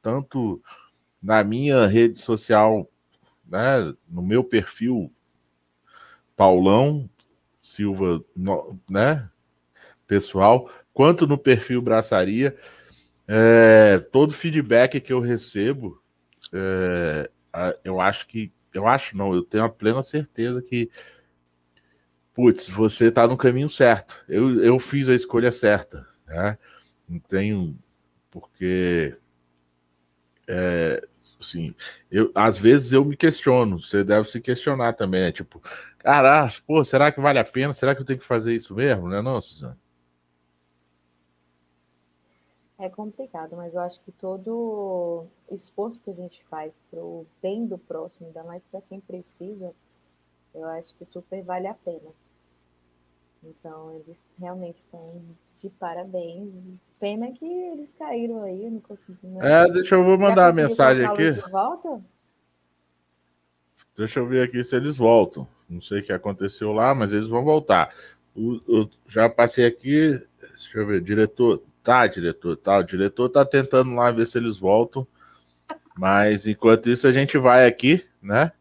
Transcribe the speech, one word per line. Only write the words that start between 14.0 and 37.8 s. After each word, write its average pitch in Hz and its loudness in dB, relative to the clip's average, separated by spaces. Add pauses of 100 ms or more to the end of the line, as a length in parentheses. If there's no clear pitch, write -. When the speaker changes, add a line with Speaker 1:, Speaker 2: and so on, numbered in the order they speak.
Speaker 1:
todo 147 4
feedback 131 0
que - -8
eu 127 0
recebo, 120 -6 (500)
é, 90 -4 (220)
a, 90 -6 (100)
eu 92 -6
acho 98 -2
que, 110 -12 (220)
eu 95 -4
acho 123 0
não, 98 -4
eu 90 0
tenho 107 -2
a 113 -2
plena 113 -2
certeza 123 -6
que, 120 -6 (1400)
putz, 120 2
você 107 2
tá 117 4
no 127 0
caminho 131 0
certo. - 0
Eu, 120 0
eu 120 4
fiz 135 -4
a 127 4
escolha 120 0
certa, 104 -2 (200)
né? 95 -6 (500)
Não 85 -12
tenho 95 -6 (520)
porque, 90 -4 (1300)
é, 87 -4 (340)
assim, 82 -12 (360)
eu, 104 0
às 104 2
vezes 120 4
eu 135 4
me 139 -6
questiono, 127 0
você 101 -2
deve 104 0
se 117 -12
questionar 123 -4
também, 92 -2
né? 87 -2
Tipo, - -16 (360)
"Caraca, 143 4 (120)
pô, 156 2
será 143 2
que - -10
vale 151 2
a 170 2
pena? 139 -6
Será 135 -2